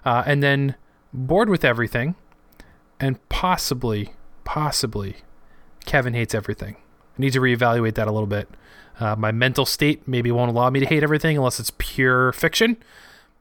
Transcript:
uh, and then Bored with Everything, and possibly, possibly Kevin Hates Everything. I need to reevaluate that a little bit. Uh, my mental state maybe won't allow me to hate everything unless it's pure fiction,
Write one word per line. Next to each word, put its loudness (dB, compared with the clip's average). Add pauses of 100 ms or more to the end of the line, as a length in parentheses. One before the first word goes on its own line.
uh, 0
and 2
then 2 (400)
Bored 2
with 2
Everything, 0 (800)
and -4
possibly, -2 (320)
possibly -4 (640)
Kevin 0
Hates -2
Everything. -6
I -14
need 2
to 2
reevaluate 2
that 0
a -2
little -2
bit. -4 (500)
Uh, -2
my 0
mental 2
state 0
maybe 0
won't 2
allow 2
me 0
to 2
hate 2
everything 2
unless 0
it's -8
pure 2
fiction, 0 (640)